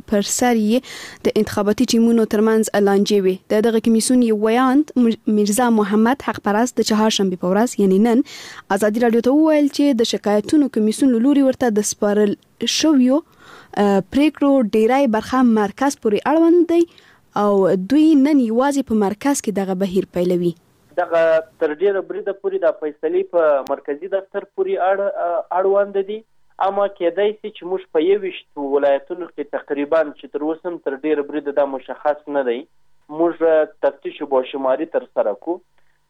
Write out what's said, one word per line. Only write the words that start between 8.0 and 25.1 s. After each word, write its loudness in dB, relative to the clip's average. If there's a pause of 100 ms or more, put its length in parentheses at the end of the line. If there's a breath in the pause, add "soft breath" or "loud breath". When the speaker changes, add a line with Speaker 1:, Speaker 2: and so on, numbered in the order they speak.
Speaker 1:
ازادي 0
راډیو 2
ته 2
وویل 4
چې 0
د 0
شکایتونو 0
کمیسیون 0
له 2
لوري 2
ورته 2
د 0
سپارل 0 (320)
شویو، 2
اه، -4 (140)
پریکړو 2
ډیری 2
برخه 0
مرکز 0
پورې -2 (160)
اړوند 4
دی 2 (540 soft breath)
او 2
دوی 2
نن 4
یوازې 0
په -4
مرکز 0
کې -6
دغه -2
بهیر -2
پیلوي. -2 (420)
Speaker 2:
دغه 2 (160)
تر -2
ډیره 0
بریده -8
پورې -4
د 2
فیصلې -4 (100)
په 2
مرکزي -8
دفتر -6
پورې -6 (160)
اړ-، -2 (460)